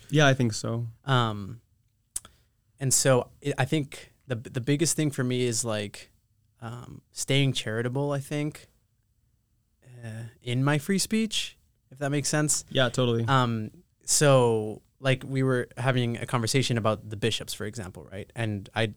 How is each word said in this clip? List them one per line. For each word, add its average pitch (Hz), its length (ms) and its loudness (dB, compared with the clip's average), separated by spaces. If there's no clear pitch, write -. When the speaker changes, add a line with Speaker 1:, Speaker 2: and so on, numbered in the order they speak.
Speaker 1:
Yeah, 147 180 6
I 135 60 8
think 123 200 0
so. 117 340 -4
Speaker 2:
Um, 113 560 -2
and 131 140 -2
so 127 360 4
I, 143 140 0
I 127 60 2
think - 480 -4
the, 123 80 -4
the 117 260 -8
biggest 147 340 0
thing 156 160 0
for 139 120 -2
me 123 220 0
is, 113 200 -2
like, 107 460 -6
um, 117 400 -14
staying 135 420 2
charitable, 120 580 -2
I 143 80 -2
think, 147 480 -6
uh, 117 40 -10
in 123 200 0
my 147 140 4
free 190 220 0
speech, - 580 -2
if 131 80 -20
that 139 120 -2
makes 143 180 0
sense. 151 400 2
Speaker 1:
Yeah, 127 200 2
totally. 117 380 2
Speaker 2:
Um, 117 440 2
so, 117 760 4
like, 131 260 0
we 135 180 0
were 127 240 0
having 123 400 0
a - 80 -8
conversation 120 520 2
about 107 320 0
the 107 80 -8
bishops, - 360 -2
for 101 120 -8
example, 90 460 -12
right? 98 240 -12
And 107 400 -4
I, 113 220 0